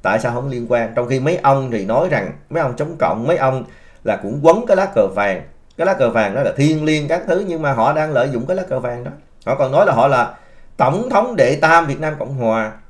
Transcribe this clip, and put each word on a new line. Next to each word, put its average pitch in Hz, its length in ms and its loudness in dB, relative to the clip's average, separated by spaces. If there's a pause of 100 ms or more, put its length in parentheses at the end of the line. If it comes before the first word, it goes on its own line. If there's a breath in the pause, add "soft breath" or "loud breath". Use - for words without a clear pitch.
Tại 101 180 0
sao 120 140 -2
không 131 160 -4
liên 123 200 -6
quan? 117 260 0
Trong 123 120 -2
khi 131 120 0
mấy 160 180 0
ông 135 340 2
thì 104 140 -2
nói 139 240 0
rằng 101 220 -2 (180)
mấy 160 120 -4
ông 127 160 -2
chống 156 220 -6
cộng, 110 280 -2
mấy 170 100 2
ông 131 260 0 (400 loud breath)
là 104 120 0
cũng 113 280 -8
quấn 190 240 6
cái 196 100 4
lá 190 80 2
cờ 110 220 2
vàng. 98 340 -2 (360)
Cái - 100 0
lá 196 60 2
cờ 123 160 2
vàng 107 260 0
đó 139 80 0
là 113 140 0
thiêng 151 280 2
liêng 151 220 0
các 165 200 -2
thứ, 185 200 0
nhưng 165 140 -4
mà 139 120 0
họ 123 200 2
đang 156 180 -2
lợi 139 180 0
dụng 123 160 -4
cái 135 120 -2
lá - 60 -6
cờ 131 160 -4
vàng 120 240 -6
đó. 120 80 -10 (340)
Họ 113 100 0
còn 131 160 0
nói 170 140 4
là 220 80 2
họ 120 140 4
là 123 260 2 (440 loud breath)
tổng 185 320 0
thống 240 260 0
đệ 147 200 4
tam 160 320 4
Việt 135 120 -6
Nam 156 200 -4
Cộng 123 140 -8
Hòa. 113 380 0 (180)